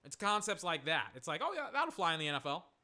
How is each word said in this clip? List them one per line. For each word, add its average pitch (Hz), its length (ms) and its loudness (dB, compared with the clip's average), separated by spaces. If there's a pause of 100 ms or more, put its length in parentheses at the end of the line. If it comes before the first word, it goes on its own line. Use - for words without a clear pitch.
It's 139 120 -12
concepts 208 480 0
like 160 220 0
that. 156 280 2
It's 131 140 -8
like, 160 160 -2
"Oh, 359 100 0
yeah, 294 180 -4
that'll 302 200 2
fly 170 220 2
in 160 40 -2
the 156 80 0
N 147 80 0
F 139 120 -2
L." 147 200 -4 (180)